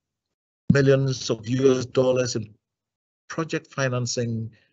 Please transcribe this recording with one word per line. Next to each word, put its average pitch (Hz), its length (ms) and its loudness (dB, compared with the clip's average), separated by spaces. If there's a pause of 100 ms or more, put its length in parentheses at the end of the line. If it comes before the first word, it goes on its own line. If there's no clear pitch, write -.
(720)
millions 135 560 2
of 113 180 -6
U 127 300 2
S 127 80 -4
dollars 127 500 0
in 107 180 -10 (760)
project 160 380 -8
financing 120 840 -4 (220)